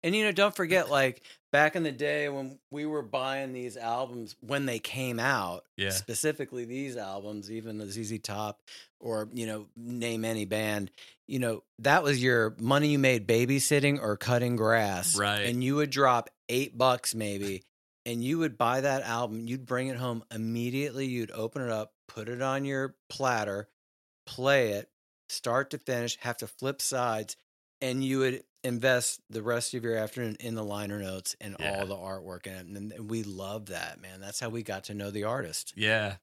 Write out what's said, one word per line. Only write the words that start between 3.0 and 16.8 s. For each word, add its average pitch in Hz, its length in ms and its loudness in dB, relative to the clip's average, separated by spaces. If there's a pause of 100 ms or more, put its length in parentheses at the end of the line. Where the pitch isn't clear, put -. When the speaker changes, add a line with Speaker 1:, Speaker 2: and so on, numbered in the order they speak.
Speaker 1:
buying 135 500 -4
these 123 240 -8
albums, 120 640 -4
when 139 240 -2
they 120 140 -2
came 123 400 -4
out, 104 440 0 (140)
Speaker 2:
Yeah. 98 140 0
Speaker 1:
specifically 123 760 -2
these 127 320 -6
albums, 101 540 -8
even 110 260 -8
the 107 100 -6
Z 101 180 -6
Z 110 120 -4
Top 104 440 -6 (380)
or, 110 320 -2
you 120 140 -4
know, 107 220 -6 (100)
name 117 480 -4
any 110 200 0
band, 104 440 0 (380)
you 135 120 -4
know, 113 240 0 (160)
that 143 240 6
was 143 180 2
your 117 380 4
money 139 300 4
you 147 100 4
made 127 280 4
babysitting 135 760 4
or 107 160 0
cutting 123 400 2
grass. 101 580 4
Speaker 2:
Right. 101 300 4
Speaker 1:
And 123 180 0
you 135 120 2
would 147 160 2
drop 127 380 4 (200)
eight 127 260 0
bucks 123 380 4